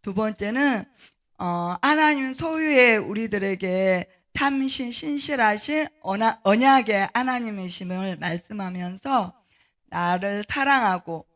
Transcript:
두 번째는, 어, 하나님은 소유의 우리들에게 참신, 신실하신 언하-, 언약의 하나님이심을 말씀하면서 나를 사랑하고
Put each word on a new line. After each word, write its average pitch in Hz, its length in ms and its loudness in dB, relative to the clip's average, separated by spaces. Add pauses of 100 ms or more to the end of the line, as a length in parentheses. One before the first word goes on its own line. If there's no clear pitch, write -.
두 196 120 -8
번째는, 214 720 -2 (540)
어, 175 420 -2
하나님은 294 540 2
소유의 302 640 4
우리들에게 190 1120 -2 (240)
참신, 269 580 -2
신실하신 285 960 -2 (140)
언하-, 208 420 0
언약의 214 720 4
하나님이심을 196 1040 -4
말씀하면서 180 1160 -4 (540)
나를 180 600 -2
사랑하고 214 760 0 (100)